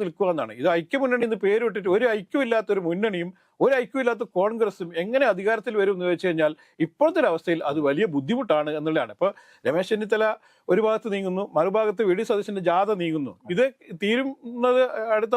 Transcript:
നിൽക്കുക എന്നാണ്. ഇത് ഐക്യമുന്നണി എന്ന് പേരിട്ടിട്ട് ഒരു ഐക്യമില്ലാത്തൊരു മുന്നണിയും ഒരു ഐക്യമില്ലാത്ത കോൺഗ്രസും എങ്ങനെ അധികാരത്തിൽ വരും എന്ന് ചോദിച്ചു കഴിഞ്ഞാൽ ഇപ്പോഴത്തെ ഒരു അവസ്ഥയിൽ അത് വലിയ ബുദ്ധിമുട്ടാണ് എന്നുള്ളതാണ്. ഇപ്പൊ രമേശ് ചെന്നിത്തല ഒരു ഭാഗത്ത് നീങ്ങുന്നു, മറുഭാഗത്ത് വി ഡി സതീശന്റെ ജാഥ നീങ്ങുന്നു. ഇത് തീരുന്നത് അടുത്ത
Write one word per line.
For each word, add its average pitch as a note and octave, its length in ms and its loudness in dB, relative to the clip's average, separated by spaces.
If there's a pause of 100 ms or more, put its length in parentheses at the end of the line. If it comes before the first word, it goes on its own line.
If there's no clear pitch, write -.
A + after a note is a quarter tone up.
നിൽക്കുക F3+ 300 0
എന്നാണ്. B2 280 -2
ഇത് D#3 80 2 (100)
ഐക്യമുന്നണി B3 480 0
എന്ന് A3 180 -4
പേരിട്ടിട്ട് G3+ 520 0
ഒരു B3 100 2 (120)
ഐക്യമില്ലാത്തൊരു A3 680 0
മുന്നണിയും F3+ 440 -2 (340)
ഒരു C4+ 160 6
ഐക്യമില്ലാത്ത A#3+ 440 -2 (140)
കോൺഗ്രസും G3+ 500 0 (140)
എങ്ങനെ B3 300 2
അധികാരത്തിൽ G#3+ 480 -2
വരും G3 160 2
എന്ന് F3+ 120 -4
ചോദിച്ചു F3 200 0
കഴിഞ്ഞാൽ D#3 240 2 (320)
ഇപ്പോഴത്തെ D#4+ 380 0
ഒരു A3+ 80 4
അവസ്ഥയിൽ E3 300 -2 (100)
അത് D3 160 -2
വലിയ D3 180 2 (100)
ബുദ്ധിമുട്ടാണ് D3+ 640 0
എന്നുള്ളതാണ്. D3 380 -2
ഇപ്പൊ F3+ 120 0 (380)
രമേശ് E3+ 260 -2
ചെന്നിത്തല G#3+ 320 0 (480)
ഒരു F#3 140 4
ഭാഗത്ത് A3 280 -2
നീങ്ങുന്നു, F#3+ 300 -4 (120)
മറുഭാഗത്ത് G3 540 0
വി F3+ 80 4
ഡി A3 120 -4
സതീശന്റെ G3+ 400 -2
ജാഥ G3 200 2 (120)
നീങ്ങുന്നു. D#3 320 -4 (200)
ഇത് A3+ 100 2 (400)
തീരുന്നത് B3 760 0 (340)
അടുത്ത G#3+ 200 0